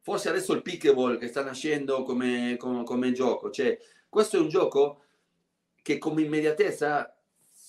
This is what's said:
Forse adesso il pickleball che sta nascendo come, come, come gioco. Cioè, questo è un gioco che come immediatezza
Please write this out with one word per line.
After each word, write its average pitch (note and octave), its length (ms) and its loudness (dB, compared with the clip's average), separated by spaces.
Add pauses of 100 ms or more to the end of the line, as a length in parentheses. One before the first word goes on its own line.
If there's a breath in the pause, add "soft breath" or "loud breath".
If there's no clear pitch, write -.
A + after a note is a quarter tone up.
Forse - 280 -4
adesso F3+ 240 0
il - 100 0
pickleball B2+ 560 4
che A#2+ 100 -8
sta C#3 140 -4
nascendo C3+ 600 -2
come, B2 560 -2
come, B2 260 -4
come B2 280 0
gioco. A#2+ 380 0
Cioè, A#2 280 0 (320 soft breath)
questo G3+ 260 2
è F3+ 40 4
un D#3 80 2
gioco C#3+ 560 2 (760 soft breath)
che D3 160 -2
come D#3 240 -2
immediatezza D3+ 960 0 (520 loud breath)